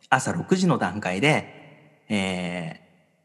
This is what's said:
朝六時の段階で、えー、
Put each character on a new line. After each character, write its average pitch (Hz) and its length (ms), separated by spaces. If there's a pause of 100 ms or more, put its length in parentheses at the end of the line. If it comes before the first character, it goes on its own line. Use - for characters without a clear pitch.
朝 131 240
六 175 220
時 185 100
の 139 140
段 98 200
階 95 220
で、 - 880
え 90 680
ー、 - 40 (420)